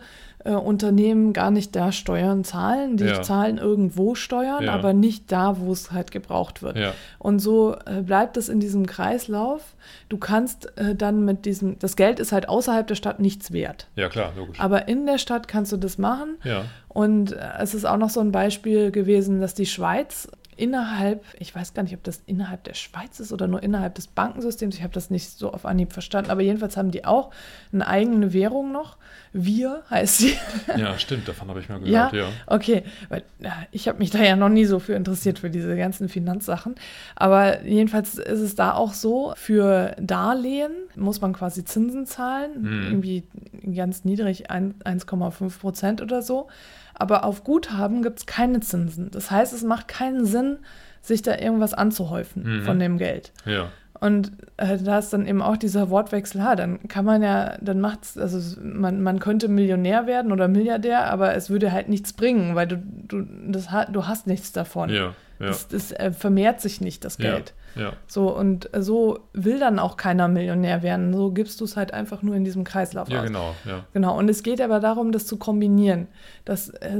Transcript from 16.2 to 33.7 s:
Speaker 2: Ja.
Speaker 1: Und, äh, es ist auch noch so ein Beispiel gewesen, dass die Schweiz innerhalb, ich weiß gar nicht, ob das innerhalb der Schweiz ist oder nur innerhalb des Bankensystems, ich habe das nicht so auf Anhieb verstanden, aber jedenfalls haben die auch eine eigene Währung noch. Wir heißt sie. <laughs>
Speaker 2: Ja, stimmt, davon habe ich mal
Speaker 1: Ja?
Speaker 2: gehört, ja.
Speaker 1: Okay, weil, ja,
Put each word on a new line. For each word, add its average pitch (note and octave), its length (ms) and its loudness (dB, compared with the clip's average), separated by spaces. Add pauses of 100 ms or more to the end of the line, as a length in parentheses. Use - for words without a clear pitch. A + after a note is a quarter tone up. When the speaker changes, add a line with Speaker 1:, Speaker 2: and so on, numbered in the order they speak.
Speaker 2:
Ja. G#2 180 -2 (240)
Speaker 1:
Und, G#3+ 460 2
äh, - 60 -10 (200)
es G3 140 -4
ist G#3 120 -4
auch G3+ 120 4
noch A3 120 2
so A3 120 -2
ein G#3+ 100 2
Beispiel G#3 600 2
gewesen, G3 500 4
dass F#3 120 -4
die G3+ 120 0
Schweiz F3+ 640 -4 (260)
innerhalb, A3 680 -2 (140)
ich - 160 -14
weiß F3 220 -10
gar G3+ 80 -2
nicht, F3+ 100 -6
ob F#3 100 -16
das - 220 -10
innerhalb F#3 380 -6
der - 100 -14
Schweiz - 460 -14
ist G#3+ 120 -12
oder F#3 160 -4
nur F#3 140 -2
innerhalb G3 320 -2
des - 140 -12
Bankensystems, A3+ 680 -4
ich E3 60 -10
habe F3 120 -6
das F3+ 180 -6
nicht - 260 -4
so - 160 -6
auf - 140 -10
Anhieb F3+ 260 0
verstanden, G3 380 -4
aber F#3+ 100 2
jedenfalls G3+ 360 0
haben G3 120 0
die F3+ 160 -6
auch C4 240 2 (420)
eine F#3+ 160 2
eigene G#3 460 4
Währung B3+ 380 0
noch. D4 260 -8 (360)
Wir A#3 580 0
heißt F#3+ 260 2
sie. C4 160 6 (220)
<laughs> - 200 -4
Speaker 2:
Ja, G2+ 220 0
stimmt, A#2+ 300 -4
davon F#2+ 220 -10
habe F#2+ 100 -8
ich F2 100 -12
mal G2 180 -8
Speaker 1:
Ja? A3+ 220 4
Speaker 2:
gehört, - 40 -2
ja. G2+ 200 -2 (140)
Speaker 1:
Okay, A3 360 2 (260)
weil, - 140 -6 (160)
ja, F3+ 140 -8 (180)